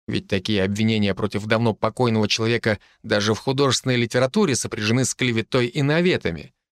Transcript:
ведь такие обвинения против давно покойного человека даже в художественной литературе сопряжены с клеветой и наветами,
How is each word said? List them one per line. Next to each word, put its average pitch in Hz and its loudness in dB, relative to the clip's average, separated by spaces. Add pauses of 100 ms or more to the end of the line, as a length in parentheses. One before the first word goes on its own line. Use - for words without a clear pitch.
ведь 113 -4
такие 98 0
обвинения 104 0
против 104 -4
давно 113 2
покойного 110 0
человека 113 0 (220)
даже 107 0
в 101 -2
художественной 131 0
литературе 127 0
сопряжены 110 0
с - -4
клеветой 120 0
и 147 -4
наветами, 139 0 (240)